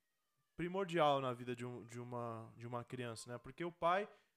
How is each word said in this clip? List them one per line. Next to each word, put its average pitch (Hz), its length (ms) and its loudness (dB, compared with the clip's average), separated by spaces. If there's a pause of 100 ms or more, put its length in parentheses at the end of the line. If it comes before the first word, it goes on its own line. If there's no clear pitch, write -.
(560)
primordial 170 640 4
na 131 120 0
vida 123 220 -4
de 120 100 -6
um, 120 220 -6
de 120 140 -8
uma, 117 560 -6
de 117 100 -10
uma 120 180 -4
criança, 120 460 -6
né? 120 80 -6
Porque 135 260 -8
o 175 80 -2
pai 185 360 2 (280)